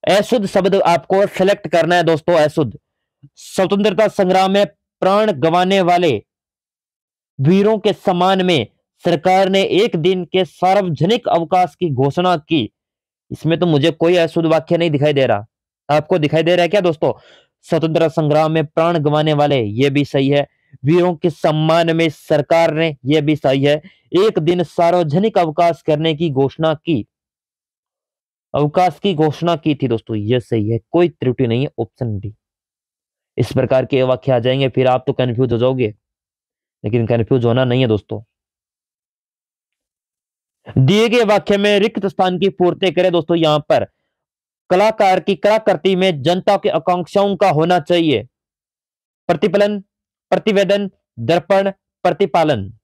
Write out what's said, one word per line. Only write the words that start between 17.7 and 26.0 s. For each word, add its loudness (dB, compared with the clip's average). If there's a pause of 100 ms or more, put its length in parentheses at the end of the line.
संग्राम 0
में 0
प्राण -2
गंवाने 0
वाले, 0
ये -2
भी 0
सही -2
है। 0 (400)
वीरों 2
के -2
सम्मान 0
में 0
सरकार 0
ने, -2 (100)
ये 2
भी 0
सही 0
है। 2 (420)
एक 2
दिन 0
सार्वजनिक 0
अवकाश 0
करने 0